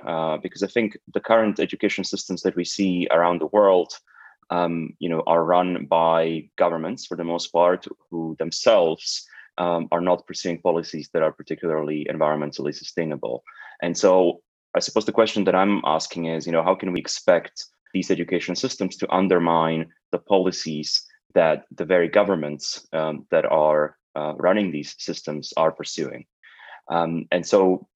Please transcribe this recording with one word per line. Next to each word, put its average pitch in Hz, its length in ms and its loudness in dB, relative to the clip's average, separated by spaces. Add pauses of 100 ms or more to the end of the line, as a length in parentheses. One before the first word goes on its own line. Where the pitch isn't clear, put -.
uh, 80 300 -2
because 92 260 -8
I 98 40 0
think 110 300 -2 (160)
the 101 60 -4
current 110 400 2
education 98 440 -2
systems - 380 -8
that - 140 -2
we 87 80 -2
see 90 480 0
around 85 280 4
the 78 80 -2
world, 98 460 4 (560)
um, 85 480 -2
you 90 100 -6
know, 82 200 -2
are 85 160 4
run 90 420 2
by 82 680 2
governments 85 500 -2
for 90 100 -8
the 85 100 -6
most 85 240 -4
part, 87 360 2 (240)
who 80 300 -6
themselves, 82 840 2 (360)
um, 85 320 0
are 85 100 2
not 90 240 0
pursuing 85 340 -6
policies 82 540 -2
that 82 80 0
are 78 100 2
particularly 76 800 -4
environmentally 76 640 -2
sustainable. 69 720 -6 (400)
And 85 120 -4
so 92 460 4 (320)
I 90 60 0
suppose - 260 -2
the - 60 0
question 110 320 2
that 101 100 2
I'm 98 320 2
asking 80 400 -2
is, 80 220 -6
you 85 40 -4
know, 82 120 2
how 92 100 2
can 92 180 -4
we 87 80 -4
expect - 640 0 (280)
these 92 160 -2
education 90 460 -2
systems - 420 -4
to - 160 -4
undermine 85 720 2 (260)
the 87 60 0
policies 87 880 -2 (300)
that 80 300 2 (100)
the 87 100 -6
very 85 220 2
governments, 80 840 -2
um, 78 360 -4
that 80 160 2
are, 76 500 2 (200)
uh, 76 220 -6
running 92 340 2
these 73 260 -10
systems 76 580 -10
are 80 160 2
pursuing? 67 540 -10 (640)
Um, 82 440 -2
and 87 120 -2
so 92 400 4 (100)